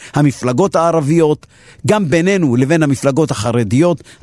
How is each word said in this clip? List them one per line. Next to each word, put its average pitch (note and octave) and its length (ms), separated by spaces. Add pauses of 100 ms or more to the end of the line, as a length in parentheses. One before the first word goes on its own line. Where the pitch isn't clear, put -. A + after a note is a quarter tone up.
(140)
המפלגות C#3 600
הערביות, D#3+ 720 (400)
גם G#3 240
בינינו E3+ 460
לבין C#3+ 260
המפלגות C#3 480
החרדיות? A#2+ 720 (200)